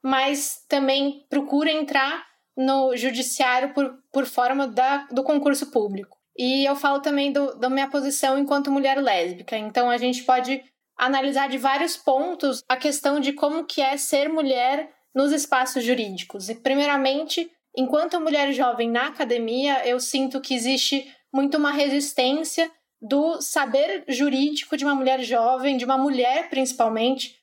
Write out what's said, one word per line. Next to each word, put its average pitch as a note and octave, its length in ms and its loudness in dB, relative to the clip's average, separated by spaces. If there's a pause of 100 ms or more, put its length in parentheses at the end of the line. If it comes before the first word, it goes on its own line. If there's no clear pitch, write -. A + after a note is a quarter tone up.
mas C4+ 640 0
também C#4 600 0
procura C#4+ 440 0
entrar D4 520 -2 (320)
no C4 400 2
judiciário B3+ 800 0
por, C4+ 200 0 (180)
por C#4 140 0
forma C4 420 0
da, C4+ 420 0
do C4 140 -2
concurso C#4+ 480 0
público. G3+ 440 -4 (220)
E C4+ 300 0
eu C#4 80 0
falo C#4+ 240 0
também C#4+ 320 0
do, C#4 260 -2
da B3 100 -2
minha C4+ 220 0
posição C#4 480 0
enquanto C#4 320 0
mulher C#4 320 2
lésbica. F3+ 540 -2
Então, A3+ 340 0
a A#3+ 60 2
gente B3 260 -2
pode B3+ 400 0 (360)
analisar C4+ 500 0
de C4 100 -4
vários C#4+ 360 0
pontos C#4+ 720 -2
a B3+ 80 0
questão C#4+ 440 0
de C#4 120 -2
como D4+ 320 -2
que - 180 -4
é C4+ 160 0
ser C#4+ 300 0
mulher C#4 600 0 (240)
nos C#4 180 2
espaços C4 520 0
jurídicos. G3+ 640 -2
E, A3+ 60 -8
primeiramente, C#4+ 960 0 (260)
enquanto D4+ 440 0
mulher C#4+ 320 0
jovem A#3 380 0
na B3 180 0
academia, B3+ 800 -2
eu B3 140 2
sinto C4+ 400 -2
que C4+ 140 -4
existe C4 520 0 (260)
muito C#4+ 260 2
uma D4 120 2
resistência C#4+ 1000 0 (300)
do C#4+ 420 0
saber D4 680 0
jurídico C#4+ 680 0
de C#4 80 -4
uma C#4+ 100 2
mulher C4 280 2
jovem, B3 540 2
de B3 80 -2
uma C4 140 2
mulher C4+ 500 2
principalmente B3 960 0